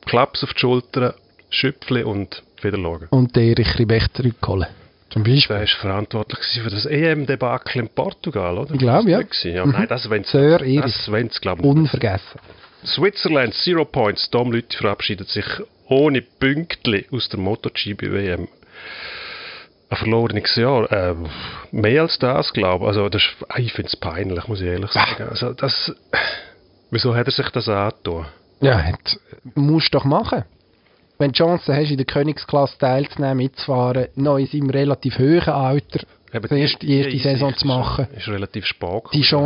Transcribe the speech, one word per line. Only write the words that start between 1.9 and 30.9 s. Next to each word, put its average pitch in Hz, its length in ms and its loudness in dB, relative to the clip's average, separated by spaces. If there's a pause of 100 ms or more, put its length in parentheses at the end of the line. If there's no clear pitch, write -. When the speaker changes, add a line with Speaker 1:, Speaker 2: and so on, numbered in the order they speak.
Speaker 1:
und 101 400 -6 (180)
wieder 101 160 0
schauen. 82 340 -6
Speaker 2:
Und 127 260 4
den 117 140 6
Erich - 280 2
Ribech 113 340 4
zurückholen. 107 540 -2 (440)
Zum 107 120 0
Beispiel. 117 340 4
Speaker 1:
Der 104 80 -2
ist - 80 0
verantwortlich 104 680 -4
gewesen - 240 -4
für 113 60 -4
das 107 160 -6
E-M-Debakel 139 960 0
in 113 80 -4
Portugal, 107 680 -2
oder? 139 160 -6
Speaker 2:
Ich 135 60 2
glaube, 139 300 6
ja. 170 100 6
Speaker 1:
Ist - 100 -4
das - 140 -4
nicht - 0 -
gewesen? 85 140 -4
Ja, 92 80 2
Speaker 2:
Mhm. 139 80 4
Speaker 1:
nein, 104 160 2
das 120 200 -4
wenn's, 104 220 -2
Speaker 2:
Sir 143 80 4 (220)
Erich. 135 200 2
Speaker 1:
das 113 300 -4
wenn's, 113 300 -2
glaub 90 180 -4
ich, - 60 2
nicht. 143 100 6
Speaker 2:
Unvergessen. 120 640 0 (460)
Speaker 1:
Switzerland, 147 720 0
Zero 170 280 2
Points. 107 460 0
Dom 120 240 0
Lüthi - 240 -4
verabschiedet 101 500 -4
sich - 180 -4 (420)
ohne 135 340 4
Pünktli 135 920 -2
aus 120 160 -4
der 101 120 -6
Moto 101 340 -4
G - 200 -4
P 101 180 -6
W 98 180 -2
M. 87 180 -4 (1400)
Ein - 80 -4
verlorenes 110 580 0
Jahr. 120 360 2
Äh, 90 240 0 (560)
mehr 113 320 4
als 165 160 -2
das, 135 340 0
glaub 92 280 2
ich. 110 60 0
Also, 101 220 2
das 101 120 0
ist, - 140 0 (240)
ich 117 140 -2
find's - 240 -6
peinlich, 90 500 -6
muss 101 140 -4
ich 92 60 -2
ehrlich 92 280 -2
Speaker 2:
Ah. - 120 2
Speaker 1:
sagen. - 220 -6
Also, 120 240 -6
das, - 400 -4 (960)
wieso 117 260 0
hat 120 120 0
er - 60 -2
sich - 160 -2
das 117 180 -4
angetan? 98 600 -2 (340)
Speaker 2:
Ja, 127 200 6
hat, - 360 -2 (380)
musst 147 380 2
doch 135 120 2
machen. 180 380 0 (760)